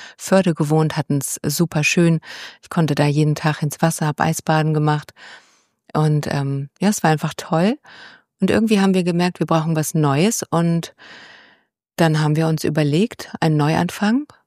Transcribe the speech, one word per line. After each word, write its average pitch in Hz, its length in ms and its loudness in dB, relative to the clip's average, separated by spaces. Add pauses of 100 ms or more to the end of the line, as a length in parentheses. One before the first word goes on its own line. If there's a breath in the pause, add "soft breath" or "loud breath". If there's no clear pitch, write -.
(160 loud breath)
Förde 185 380 0
gewohnt, 156 420 0
hatten's - 480 -4
super 156 400 -2
schön. 165 360 2 (420 loud breath)
Ich - 80 -20
konnte 156 240 0
da 147 140 2
jeden 151 260 2
Tag 151 300 -2
ins 147 180 -6
Wasser, 165 240 0
hab 151 160 -2
Eisbaden 156 540 0
gemacht. 151 360 0 (800 loud breath)
Und, 151 400 0
ähm, 139 380 -4 (100)
ja, 190 100 0
es 214 120 -2
war 165 80 2
einfach 156 260 -2
toll. 190 440 0 (600 loud breath)
Und 190 120 0
irgendwie 214 280 2
haben 196 140 4
wir 185 100 2
gemerkt, 175 360 -2
wir 156 80 -2
brauchen 165 280 0
was 156 200 -2
Neues. 156 480 0
Und 170 500 -2 (1000 loud breath)
dann 156 260 2
haben 151 140 2
wir 160 120 0
uns 160 160 -2
überlegt, 151 760 -2
einen 156 180 2
Neuanfang. 175 680 0 (200)